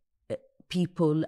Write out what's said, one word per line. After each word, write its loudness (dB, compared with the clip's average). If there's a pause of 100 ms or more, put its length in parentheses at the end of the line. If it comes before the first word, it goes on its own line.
(280)
uh, -6 (340)
people 0